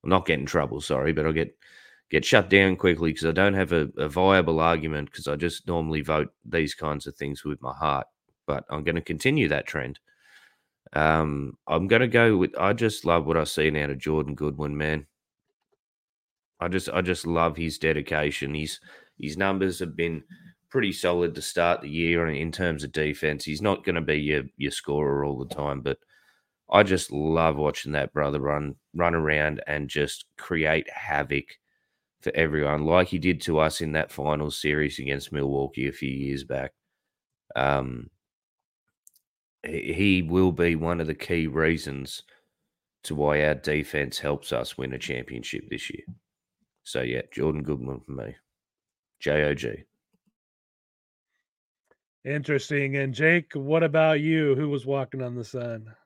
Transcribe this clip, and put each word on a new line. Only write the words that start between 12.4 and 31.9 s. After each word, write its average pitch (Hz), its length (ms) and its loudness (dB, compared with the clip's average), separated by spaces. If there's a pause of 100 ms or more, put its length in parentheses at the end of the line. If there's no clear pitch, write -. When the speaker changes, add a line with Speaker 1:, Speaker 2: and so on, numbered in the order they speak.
Speaker 1:
I 95 160 4
just 113 320 0
love 85 220 4
what 82 100 2
I've 78 120 2
seen 78 280 2
out 73 140 0
of 67 80 -4
Jordan 76 380 -2
Goodwin, 73 400 -4
man. 76 300 -2 (1500)
I 87 80 -2
just, 92 200 -2
I 92 140 0
just 90 240 -2
love 82 300 2
his 80 200 -4
dedication. 76 800 -2
He's, 78 260 -6 (380)
his 76 180 -8
numbers 95 440 0
have 80 160 -6
been 82 260 -4 (460)
pretty 110 240 0
solid 87 420 0
to 76 80 -10
start 85 400 0
the 71 60 -10
year 82 400 0
in, 73 80 -2
in 80 160 -4
terms 82 320 -2
of 71 80 -10
defense. 76 520 -2
He's 76 180 -6
not 101 220 0
gonna 85 160 0
be 76 160 0
your, 76 260 0 (140)
your 69 140 -4
scorer 71 540 -2
all 71 140 -4
the 65 160 -10
time, 71 260 -4
but 69 180 -4 (720)
I 104 120 8
just 92 300 2
love 80 440 2
watching 73 360 -2
that 71 200 -2
brother 73 280 0
run, 73 360 -2 (180)
run 85 200 2
around 76 520 0
and 73 220 -4
just - 360 -4 (140)
create 80 520 0
havoc 71 540 -4 (760)